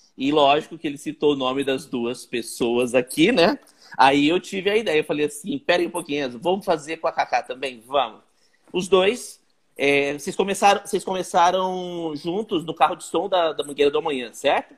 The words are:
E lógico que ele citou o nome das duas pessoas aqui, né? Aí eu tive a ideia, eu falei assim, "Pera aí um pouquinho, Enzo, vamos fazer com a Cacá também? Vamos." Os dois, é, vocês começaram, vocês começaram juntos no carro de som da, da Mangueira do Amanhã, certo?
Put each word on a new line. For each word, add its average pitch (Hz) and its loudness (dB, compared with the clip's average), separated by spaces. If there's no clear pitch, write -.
E 131 -2
lógico 151 4
que - -10
ele 143 -8
citou 147 0
o - 0
nome 135 -2
das 131 -2
duas 120 -6
pessoas 120 -2
aqui, 151 2
né? 214 4
Aí 143 6
eu 180 2
tive 190 -4
a 214 2
ideia, 175 0
eu 156 -2
falei 151 -2
assim, 147 -6
"Pera 175 2
aí 170 0
um - -8
pouquinho, 147 -4
Enzo, 120 -10
vamos 190 -2
fazer 160 -2
com 175 -4
a 156 -2
Cacá 127 -2
também? 127 -8
Vamos." 120 -2
Os 185 -4
dois, 190 0
é, 143 2
vocês 147 -8
começaram, 202 2
vocês 185 -4
começaram 180 0
juntos 170 -4
no 160 -8
carro 170 2
de - -18
som 175 -4
da, 170 0
da 143 -6
Mangueira 143 0
do 151 0
Amanhã, 139 -4
certo? 202 -2